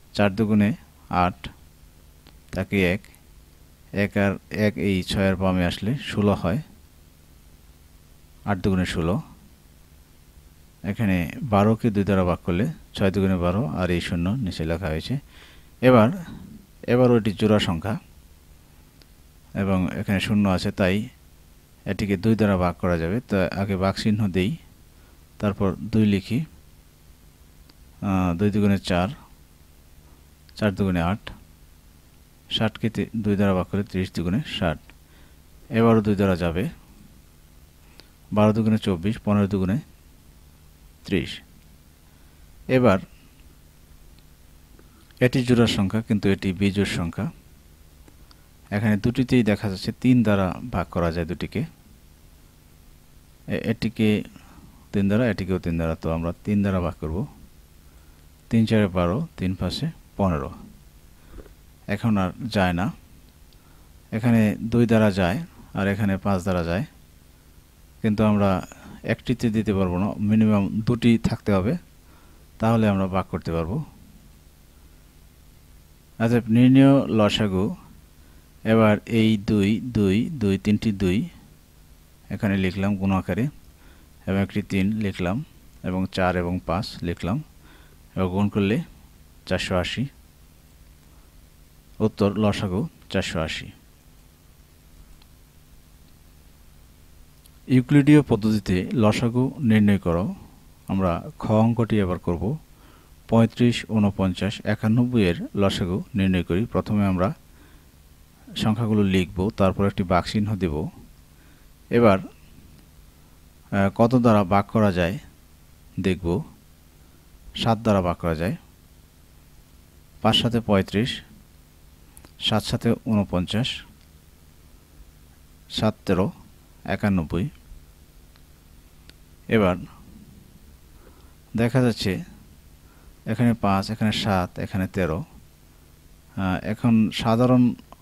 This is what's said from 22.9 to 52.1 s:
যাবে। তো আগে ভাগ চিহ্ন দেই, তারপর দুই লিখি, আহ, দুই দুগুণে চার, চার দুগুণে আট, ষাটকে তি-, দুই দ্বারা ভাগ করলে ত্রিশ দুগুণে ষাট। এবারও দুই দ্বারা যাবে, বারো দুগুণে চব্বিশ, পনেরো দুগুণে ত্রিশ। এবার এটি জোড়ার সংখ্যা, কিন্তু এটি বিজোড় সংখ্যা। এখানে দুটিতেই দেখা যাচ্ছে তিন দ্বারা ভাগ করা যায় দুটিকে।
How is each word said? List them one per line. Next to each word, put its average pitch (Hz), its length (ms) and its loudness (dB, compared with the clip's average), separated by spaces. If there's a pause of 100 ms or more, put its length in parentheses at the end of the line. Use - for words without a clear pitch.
যাবে। 85 220 -2
তো 104 160 -4 (180)
আগে 101 220 -2
ভাগ 95 200 0
চিহ্ন 107 320 -2
দেই, 92 220 0 (880)
তারপর 98 300 -2 (220)
দুই 110 160 2
লিখি, 101 320 0
আহ, - 2000 -8
দুই 104 160 0
দুগুণে 101 300 2
চার, 90 280 0 (1500)
চার 107 200 0
দুগুণে 95 280 0
আট, 92 200 -2 (1300)
ষাটকে - 400 -4
তি-, - 240 -6
দুই 107 220 -2
দ্বারা 98 180 2
ভাগ 87 120 0
করলে 101 180 -4
ত্রিশ 92 280 -4
দুগুণে 87 280 -2 (100)
ষাট। 80 280 -2 (920)
এবারও 113 300 4
দুই 104 160 0
দ্বারা 95 200 2
যাবে, 85 280 -2 (1700)
বারো 104 220 4
দুগুণে 110 260 2
চব্বিশ, 98 440 -2
পনেরো 101 260 2
দুগুণে 95 280 0 (1300)
ত্রিশ। 90 280 -2 (1400)
এবার 123 300 4 (2250)
এটি 127 240 2
জোড়ার 117 300 4
সংখ্যা, 104 280 0
কিন্তু 104 260 -2
এটি 98 240 0
বিজোড় 98 420 0
সংখ্যা। 92 320 -4 (1400)
এখানে 104 260 0
দুটিতেই 123 460 0
দেখা 104 260 0
যাচ্ছে 95 220 -6 (100)
তিন 127 220 4
দ্বারা 101 240 2 (240)
ভাগ 87 200 -4
করা 85 220 0
যায় 85 140 -4
দুটিকে। 87 360 -6 (1900)